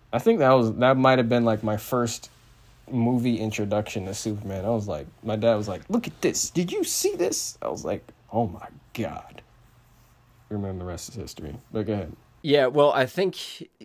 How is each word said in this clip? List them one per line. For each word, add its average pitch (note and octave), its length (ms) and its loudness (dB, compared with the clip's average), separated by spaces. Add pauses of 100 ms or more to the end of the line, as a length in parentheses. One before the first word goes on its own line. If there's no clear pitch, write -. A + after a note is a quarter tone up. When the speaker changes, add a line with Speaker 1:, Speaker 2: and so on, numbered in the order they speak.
(140)
Speaker 1:
I - 60 2
think A3+ 200 4
that C3 120 8
was, A#2 240 6
that B2+ 200 4
might C3 220 6
have B2 100 2
been, A#2+ 160 4
like, A2 200 2
my G#2+ 120 0
first A#2+ 540 -2 (600)
movie A#2+ 480 0
introduction G#2 680 -2
to F#2+ 80 -6
Superman. G#2 500 -6
I G#2 60 -2
was A2 180 -2
like, D2+ 200 -8 (160)
my G#2+ 120 -4
dad A2 200 4
was G#2 120 -4
like, C#3 220 -6
"Look A#3 180 -2
at - 140 -12
this. - 300 0
Did F3+ 200 -2
you G4 120 -2
see - 320 -2
this?" - 480 -4
I - 40 -2
was - 160 -6
like, F#2 240 -6 (240)
"Oh A2+ 140 0
my F2 220 -10 (260)
God." - 480 -8 (1080)
And G#2 120 -4
then F#2+ 140 -6
the F2+ 80 -8
rest F2 240 -10
is - 60 -16
history. - 420 -12 (140)
But G#2+ 160 -4
go A2 60 0
ahead. G2 220 -4 (280)
Speaker 2:
Yeah, C#3 240 4
well, C#3+ 240 6
I C3 160 2
think, - 600 -6 (180)